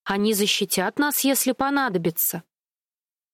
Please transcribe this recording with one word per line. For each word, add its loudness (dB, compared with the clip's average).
Они 2
защитят 0
нас, 0
если 2
понадобится». -2